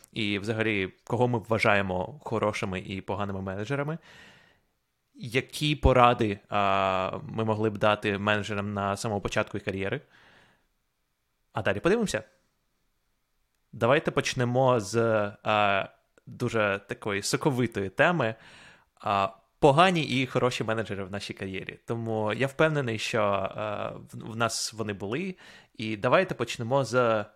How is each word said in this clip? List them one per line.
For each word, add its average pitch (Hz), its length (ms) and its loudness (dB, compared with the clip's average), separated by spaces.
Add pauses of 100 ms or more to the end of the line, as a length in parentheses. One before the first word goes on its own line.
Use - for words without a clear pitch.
(120)
і 104 260 -2
взагалі, 107 540 -2 (120)
кого 123 240 0
ми 120 100 0
вважаємо 101 840 0
хорошими 104 560 -2
і 101 200 -8
поганими 98 420 -6
менеджерами. 131 560 -4 (1160)
Які 143 600 -4
поради, 120 600 6 (100)
а, 95 760 0
ми 110 220 -4
могли 110 260 0
б 104 80 -4
дати 104 400 2
менеджерам 104 560 -2
на 101 220 0
самому 104 240 -4
початку 107 360 -2
їх 98 80 -10
кар'єри? 98 360 -4 (1500)
А 110 100 -4
далі 101 180 0
подивимося. 190 420 0 (1500)
Давайте 131 380 2
почнемо 127 720 2
з, 98 160 -4 (460)
а, 104 460 2 (380)
дуже 107 600 0
такої 101 340 -4
соковитої 127 640 0
теми, 139 460 2 (680)
а, 98 280 2 (300)
погані 165 440 6
і 127 240 0
хороші 127 380 0
менеджери 107 400 -4
в 90 60 -12
нашій 101 240 -8
кар'єрі. 95 520 -10
Тому 113 460 -2
я 117 140 0
впевнений, 135 520 0
що, 110 240 -2
а, 104 640 -2
в, 117 440 -14
в 110 40 -10
нас - 360 -2
вони 107 200 -4
були. 120 420 -6 (400)
І 110 220 -6
давайте 131 380 2
почнемо 123 500 -2
з 113 400 2 (120)